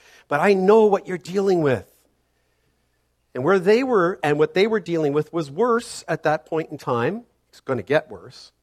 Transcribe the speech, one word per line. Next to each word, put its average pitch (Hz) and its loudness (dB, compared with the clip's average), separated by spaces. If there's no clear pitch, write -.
but 147 -2
I 196 4
know 202 4
what 196 0
you're 180 -6
dealing 185 -2
with." 135 0
And 127 -6
where 190 2
they 214 2
were, 202 0
and 151 0
what 151 0
they 190 2
were 220 0
dealing 165 -2
with 151 -4
was 160 -6
worse 233 -2
at 160 -6
that 156 -2
point 160 -6
in 151 -12
time. 143 -4
It's - -20
gonna 123 -6
get 139 -2
worse 101 -20